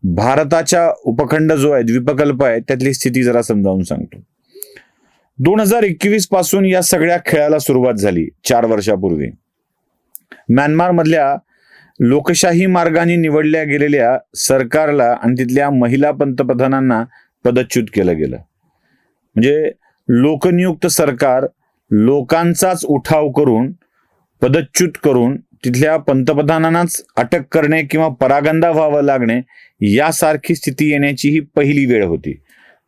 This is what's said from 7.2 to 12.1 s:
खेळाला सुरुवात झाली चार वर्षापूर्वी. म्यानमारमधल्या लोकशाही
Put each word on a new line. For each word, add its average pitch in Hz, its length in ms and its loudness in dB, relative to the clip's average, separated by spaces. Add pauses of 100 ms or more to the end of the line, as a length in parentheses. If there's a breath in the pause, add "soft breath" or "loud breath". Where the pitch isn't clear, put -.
खेळाला 151 340 2
सुरुवात 127 340 0
झाली 95 360 -2 (140)
चार 117 220 2
वर्षापूर्वी. 95 640 -2 (1200 loud breath)
म्यानमारमधल्या 156 840 2 (640 soft breath)
लोकशाही 170 640 2